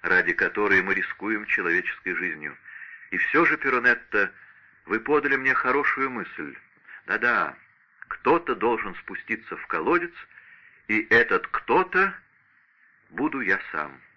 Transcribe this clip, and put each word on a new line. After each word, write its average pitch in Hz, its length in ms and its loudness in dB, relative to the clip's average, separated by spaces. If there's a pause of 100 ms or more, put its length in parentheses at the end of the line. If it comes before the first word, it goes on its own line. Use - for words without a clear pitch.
ради 87 300 4
которой 98 500 2
мы 98 100 0
рискуем 104 540 -4
человеческой 87 640 -2
жизнью. 76 420 -6 (540)
И 90 80 -4
все 151 280 2
же, 151 120 2
Перонетта, 120 720 0 (540)
вы 107 140 -2
подали 143 360 2
мне 131 200 0
хорошую 135 560 0
мысль. 80 440 -10 (520)
Да-да, 107 480 0 (520)
кто-то 160 460 2
должен 107 420 0
спуститься - 600 -10
в - 80 -12
колодец, 170 480 0 (760)
и 107 220 0
этот 113 380 4
кто-то 185 680 0 (960)
буду 139 320 -4
я 95 180 0 (120)
сам. 71 280 -8 (180)